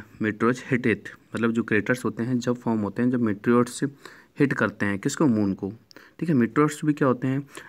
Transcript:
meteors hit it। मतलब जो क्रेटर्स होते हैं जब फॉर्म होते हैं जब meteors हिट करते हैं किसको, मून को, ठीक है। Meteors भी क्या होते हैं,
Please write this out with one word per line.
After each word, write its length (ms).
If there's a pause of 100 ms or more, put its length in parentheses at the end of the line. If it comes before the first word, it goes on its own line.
(220)
meteors 500
hit 140
it। 220 (260)
मतलब 180
जो 100
क्रेटर्स 420
होते 180
हैं 160
जब 160
फॉर्म 260
होते 220
हैं 80
जब 100
meteors 720 (480)
हिट 140
करते 340
हैं 120
किसको, 280
मून 280
को, 180 (460)
ठीक 100
है। 60
Meteors 500
भी 80
क्या 160
होते 200
हैं, 200 (200)